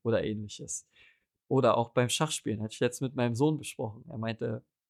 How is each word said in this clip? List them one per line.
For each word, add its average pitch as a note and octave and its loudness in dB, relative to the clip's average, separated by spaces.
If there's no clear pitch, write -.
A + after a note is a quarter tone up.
oder A2 2
ähnliches. G#2 -6
Oder B2+ 6
auch A#2 2
beim B2 2
Schachspielen, A2 -2
hatte A2 -6
ich - -6
jetzt B2 0
mit C3 -4
meinem A#2+ 2
Sohn D3 4
besprochen. B2 -8
Er A#2 -10
meinte, A2+ -6